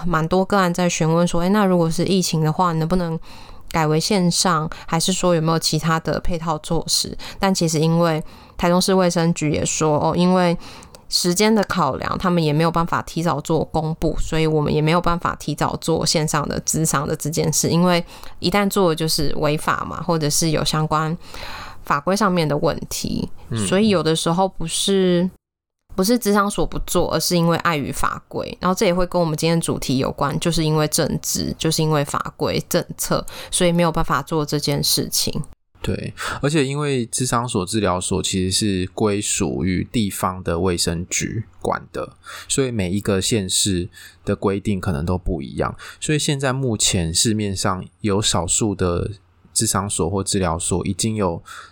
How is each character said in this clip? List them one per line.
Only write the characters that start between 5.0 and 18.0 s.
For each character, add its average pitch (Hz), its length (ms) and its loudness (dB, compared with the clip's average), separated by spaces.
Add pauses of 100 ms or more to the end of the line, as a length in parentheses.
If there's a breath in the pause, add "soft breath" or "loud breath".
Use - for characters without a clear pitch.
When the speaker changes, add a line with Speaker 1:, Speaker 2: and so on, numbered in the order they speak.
Speaker 1:
说 180 240 2
有 160 60 2
没 160 100 0
有 160 80 2
其 - 180 -2
他 160 220 0
的 160 220 -2
配 175 160 0
套 160 220 -2
措 - 280 -2
施？” - 300 -2 (200 loud breath)
但 196 160 2
其 175 140 2
实 156 140 2
因 165 180 4
为 160 240 2 (320 loud breath)
台 180 140 2
中 180 100 6
市 190 140 2
卫 185 160 4
生 170 240 2
局 151 180 0
也 - 140 0
说， 156 340 0
哦， 160 160 0
因 180 180 4
为 175 240 4 (540 loud breath)
时 - 220 0
间 214 200 4
的 208 100 4
考 147 320 0
量， - 240 -4
他 185 100 0
们 175 140 2
也 151 100 2
没 151 80 2
有 165 80 4
办 165 160 0
法 143 160 -2
提 - 220 -6
早 156 180 0
做 156 240 0
公 160 340 -2
布， - 200 0
所 - 200 0
以 160 60 2
我 156 160 2
们 143 100 0
也 147 80 2
没 156 120 2
有 170 100 4
办 170 160 0
法 - 220 -2
提 147 160 -4
早 - 220 -2
做 - 280 0
线 156 220 2
上 151 200 0
的 - 140 -2
咨 156 240 -2
商 147 220 0
的 160 80 -2
这 151 160 -6
件 156 200 0
事， - 180 0
因 165 120 4
为 175 240 4 (320 loud breath)